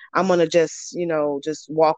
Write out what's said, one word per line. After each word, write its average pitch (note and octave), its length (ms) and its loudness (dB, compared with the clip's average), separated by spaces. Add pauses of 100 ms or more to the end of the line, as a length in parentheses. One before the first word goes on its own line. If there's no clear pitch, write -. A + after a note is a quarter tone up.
(120)
I'm F#3+ 160 2
gonna F3 180 4
just, - 460 0
you F3 140 -6
know, D3 360 -2
just D3+ 280 -10
walk D#3 280 2